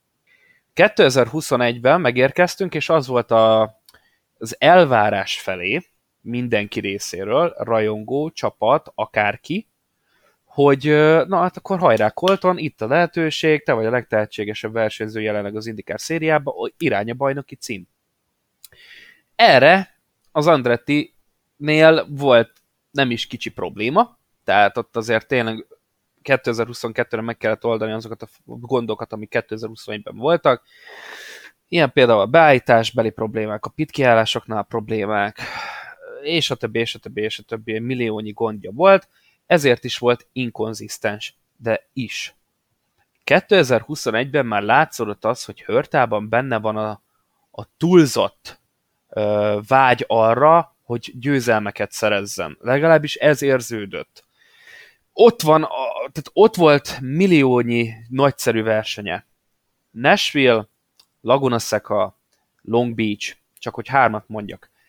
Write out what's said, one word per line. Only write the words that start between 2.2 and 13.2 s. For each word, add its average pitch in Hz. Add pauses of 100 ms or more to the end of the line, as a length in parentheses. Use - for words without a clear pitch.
és 147
az 156
volt 123
a, 110 (760)
az 113
elvárás 123
felé 95 (400)
mindenki 113
részéről, 101
rajongó, 113
csapat, -
akárki, 107 (880)
hogy, 139
ö, 151
na 190
hát 180
akkor 190
hajrá 110
Colton, 185
itt -
a 110
lehetőség, 156